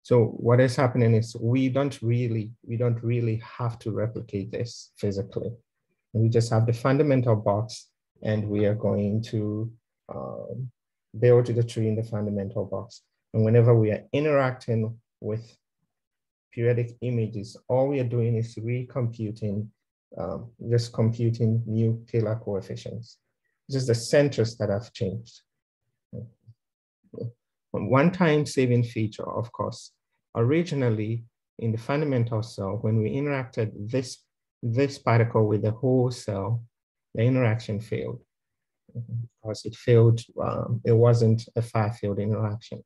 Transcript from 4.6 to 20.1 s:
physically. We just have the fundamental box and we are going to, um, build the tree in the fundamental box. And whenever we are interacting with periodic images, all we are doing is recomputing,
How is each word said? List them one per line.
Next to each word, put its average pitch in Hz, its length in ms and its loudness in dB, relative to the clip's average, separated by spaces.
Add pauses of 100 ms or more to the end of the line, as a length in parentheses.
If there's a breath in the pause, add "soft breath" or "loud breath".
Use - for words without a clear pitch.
physically. 104 540 -4 (640)
We 110 160 4
just 113 220 2
have 113 140 4
the 117 80 0
fundamental 135 640 2
box 104 540 -4 (340)
and 107 260 -2
we 104 160 0
are 104 100 2
going 104 500 0
to, 107 460 -4 (420)
um, 67 580 -10 (480)
build 120 260 6
the 117 180 0
tree 113 240 -2
in 107 80 0
the 113 80 -4
fundamental 101 600 -4
box. - 380 -12 (320)
And 110 100 2
whenever 117 300 6
we 107 160 4
are - 120 -4 (100)
interacting 127 840 0 (240)
with 110 340 -8 (960)
periodic 120 500 0
images, 110 540 -4 (140)
all 131 180 2
we 143 120 -2
are 127 40 0
doing 117 320 0
is 110 200 -4
recomputing, 113 1120 -6 (500)